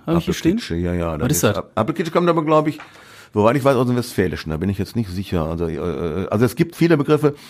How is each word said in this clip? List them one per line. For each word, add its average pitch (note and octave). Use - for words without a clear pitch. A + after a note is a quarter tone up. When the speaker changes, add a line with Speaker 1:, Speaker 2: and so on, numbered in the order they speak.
Speaker 1:
Hab E3+
ich D#3+
hier F#3
stehen? F#3
Speaker 2:
Appelkitsche, A#3
ja, F2
ja, E2+
Speaker 1:
Was D2+
Speaker 2:
das B2+
Speaker 1:
ist D#3+
das? G#2+
Speaker 2:
App-, -
Appelkitsche D#3
kommt F3
aber, E3
glaub D#3
ich, D3
soweit G#2+
ich B2+
weiß, C#3
aus B2+
dem B2
Westfälischen, F2+
da D#2
bin E2+
ich G2
jetzt G2
nicht A2+
sicher. F2+
Also, E2
äh, E2
also G#2+
es -
gibt -
viele E3
Begriffe, C#3+